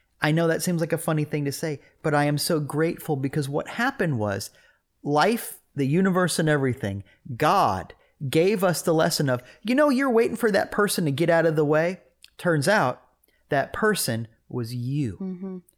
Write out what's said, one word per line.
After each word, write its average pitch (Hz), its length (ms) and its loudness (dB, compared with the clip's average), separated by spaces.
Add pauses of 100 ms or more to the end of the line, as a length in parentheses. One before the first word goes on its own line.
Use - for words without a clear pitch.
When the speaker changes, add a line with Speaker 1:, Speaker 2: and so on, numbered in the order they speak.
(200)
Speaker 1:
I 156 120 2
know 165 160 2
that 165 140 0
seems 175 180 0
like 160 120 -2
a 160 60 -2
funny 156 260 -2
thing 151 200 -4
to 139 80 -2
say, 151 280 -6 (220)
but 151 120 0
I 143 100 4
am 147 140 0
so 160 220 0
grateful 151 560 -2
because 135 320 -4
what 147 200 -4
happened 214 500 -2
was 104 320 -4 (520)
life, 156 560 0 (160)
the 139 120 0
universe, 180 520 2
and 160 100 2
everything, 120 560 -2 (320)
God 143 580 0 (360)
gave 180 340 2
us 175 180 2
the 170 120 0
lesson 160 340 2
of, 123 140 -2 (200)
you 226 120 -2
know, 294 160 4
you're 269 200 0
waiting 233 260 2
for 220 140 0
that 196 200 0
person 202 340 0
to 151 60 2
get 147 200 0
out 165 160 4
of 160 100 2
the 156 80 2
way. 160 360 0 (380)
Turns 160 300 2
out 180 340 2 (480)
that 139 240 -2
person 123 520 -2 (220)
was 123 260 -6
you. 123 460 -4
Speaker 2:
Mm-hmm. 185 380 -8 (200)